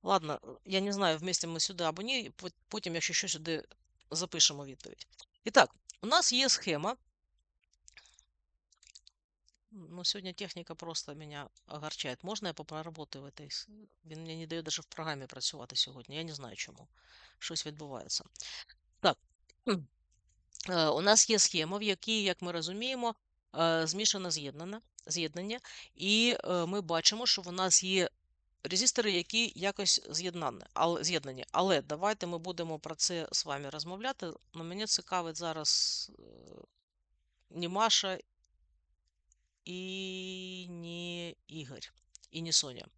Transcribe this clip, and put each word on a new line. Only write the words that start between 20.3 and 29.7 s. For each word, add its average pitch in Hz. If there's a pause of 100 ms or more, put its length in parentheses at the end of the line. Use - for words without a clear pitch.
Е, 170
у 147
нас 208
є 214
схема, 175
в 202
якій, 214
як 190
ми 175
розуміємо, 226 (440)
е, 165
змішане 190
з'єднане-, 156 (260)
з'єднання. 175 (360)
І, 220
е, 175
ми 196
бачимо, 170
що -
в 175
нас 185
є 185 (560)
резистори, 208
які 214
якось 190